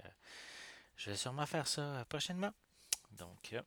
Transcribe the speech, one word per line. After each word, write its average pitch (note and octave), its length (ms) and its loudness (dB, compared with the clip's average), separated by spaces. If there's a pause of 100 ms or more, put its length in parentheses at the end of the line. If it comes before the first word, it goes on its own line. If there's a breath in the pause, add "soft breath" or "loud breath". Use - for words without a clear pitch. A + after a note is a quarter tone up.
euh, F#2 40 -10 (880 loud breath)
je - 140 -2
vais G2+ 60 4
sûrement C#3 300 2
faire D#3 200 4
ça, C#3+ 340 2
euh, A#2 40 -2
prochainement. F3+ 480 2 (600 soft breath)
Donc, F#2 420 -8
euh, A#2 120 0